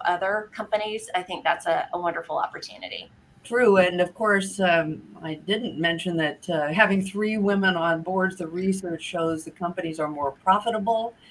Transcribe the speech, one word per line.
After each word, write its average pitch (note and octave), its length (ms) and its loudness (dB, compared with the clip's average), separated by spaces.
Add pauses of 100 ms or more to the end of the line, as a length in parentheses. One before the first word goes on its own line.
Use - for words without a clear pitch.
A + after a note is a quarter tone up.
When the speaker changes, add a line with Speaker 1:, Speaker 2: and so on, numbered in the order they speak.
Speaker 1:
other G3 480 0
companies, G#3+ 600 -4
I F3+ 80 0
think F3+ 220 -8
that's E3+ 220 0
a, E3 260 0
a F3 80 -4
wonderful E3 380 -4
opportunity. - 760 -8 (320)
Speaker 2:
True. A#3 340 6
And F3+ 220 2
of F3+ 140 2
course, G3 480 0
um, E3 400 2 (200)
I D#3+ 120 -6
didn't G3 440 -4
mention E3 380 0
that, D3+ 340 -2
uh, D3+ 200 0
having F#3+ 320 4
three G#3+ 360 -2
women G3 380 2
on E3 260 0
boards, F#3 360 -2
the E3 100 -6
research F3+ 560 -2
shows E3 400 -2
the D#3 80 -14
companies E3+ 480 -4
are D3+ 80 0
more C#3+ 240 -4
profitable, A3 840 0 (180)